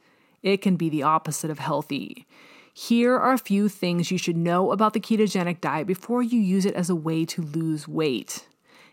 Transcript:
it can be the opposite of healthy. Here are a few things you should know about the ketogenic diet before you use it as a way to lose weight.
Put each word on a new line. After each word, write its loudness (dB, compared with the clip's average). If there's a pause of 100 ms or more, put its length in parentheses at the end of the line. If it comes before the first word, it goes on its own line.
(420)
it 2
can 2
be 0
the -2
opposite 0
of -10
healthy. -6 (480)
Here 2
are 2
a 2
few 0
things -2
you 0
should -2
know 2
about 2
the -2
ketogenic 0
diet -2
before -2
you 2
use 2
it 0
as -2
a 2
way 0
to -6
lose -4
weight. -4 (440)